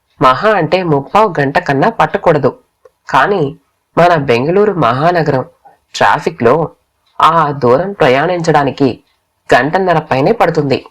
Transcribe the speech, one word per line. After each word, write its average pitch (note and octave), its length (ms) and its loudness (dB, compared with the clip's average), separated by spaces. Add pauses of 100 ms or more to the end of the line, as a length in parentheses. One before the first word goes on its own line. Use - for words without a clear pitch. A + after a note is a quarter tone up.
(220)
మహా C3 280 2
అంటే F#3 340 0
ముప్పావు E3+ 560 0
గంట C#3+ 200 0
కన్నా D3+ 300 0
పట్టకూడదు. D#3 680 -2 (500)
కానీ D3+ 480 -2 (400)
మన E3+ 180 4
బెంగళూరు D3+ 580 0
మహానగరం C#3+ 720 0 (500)
ట్రాఫిక్లో D3 720 0 (520)
ఆ D#3 300 2
దూరం C#3 400 0
ప్రయాణించడానికి D3 1080 0 (540)
గంటన్నర E3 460 0
పైనే D3+ 320 0
పడుతుంది" D#3+ 600 -2